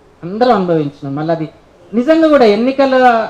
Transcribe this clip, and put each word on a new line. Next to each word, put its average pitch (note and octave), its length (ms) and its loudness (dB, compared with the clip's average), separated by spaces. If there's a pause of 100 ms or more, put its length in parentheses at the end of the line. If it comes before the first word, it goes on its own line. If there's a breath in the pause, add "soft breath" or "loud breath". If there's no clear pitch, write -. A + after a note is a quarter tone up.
(240)
అందరం A3 320 0
అనుభవించినాం. D#3 600 -4
మళ్ళీ D#3+ 180 -4
అది D#3 160 -6 (440)
నిజంగా D#4 340 2
కూడా C#4 180 4
ఎన్నికల B3 840 2